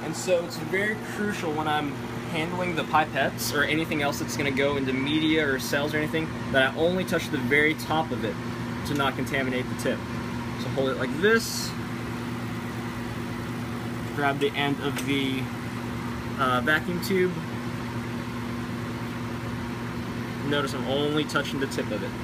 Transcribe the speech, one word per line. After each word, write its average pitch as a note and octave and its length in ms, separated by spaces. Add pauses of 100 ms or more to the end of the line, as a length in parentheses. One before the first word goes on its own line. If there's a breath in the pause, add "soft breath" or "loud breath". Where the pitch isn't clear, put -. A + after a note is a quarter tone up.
And D#3 120
so F3 280
it's E3+ 120
very G3 400 (180)
crucial G3 380
when D3+ 160
I'm D3 240 (400)
handling F3 440
the C#3+ 60
pipettes D3 720
or C#3 60
anything D#3 400
else C#3+ 160
that's - 180
gonna C#3 140
go C#3 260
into C3 160
media D#3 560
or C3 100
cells C#3+ 360
or D3+ 40
anything, D#3+ 300 (220)
that C3 240
I - 20
only F3 280
touch E3+ 260
the D3 80
very C#3+ 360
top D#3 360
of A2 140
it G#2 100 (520)
to C#3+ 80
not C#3 200
contaminate B2+ 540
the A#2 80
tip. B2+ 220 (640)
So B2+ 100
hold C3+ 180
it B2 100
like B2+ 220
this, A3+ 500 (2500)
grab C#3 240
the C#3 160
end C#3+ 240
of B2+ 260
the, C3+ 340 (1000)
uh, B2+ 240
vacuum D#3+ 400
tube. F#3 280 (3250)
Notice C#3+ 260
I'm B2 140
only D3 360
touching C#3 360
the C3 80
tip A#2+ 240
of G2+ 100
it. G2 80 (140)